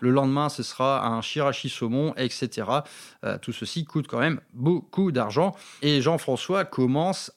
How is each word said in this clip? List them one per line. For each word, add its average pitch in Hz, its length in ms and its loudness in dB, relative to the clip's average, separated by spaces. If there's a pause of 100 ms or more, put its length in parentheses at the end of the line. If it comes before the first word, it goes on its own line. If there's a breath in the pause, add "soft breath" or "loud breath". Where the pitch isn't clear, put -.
le 123 100 4
lendemain, 139 380 4
ce 131 120 -6
sera 131 460 0
un 113 140 -2
chirashi 139 480 -2
saumon, 131 460 0
et 123 140 0
cetera. 120 540 -2 (400 loud breath)
Euh, 104 160 -4
tout 120 140 -8
ceci 151 320 -6
coûte 151 200 -2
quand - 140 -4
même 151 200 0 (140)
beaucoup 170 580 0
d'argent, 127 440 2 (260 loud breath)
et 147 180 4
Jean-François 160 640 0
commence 143 720 0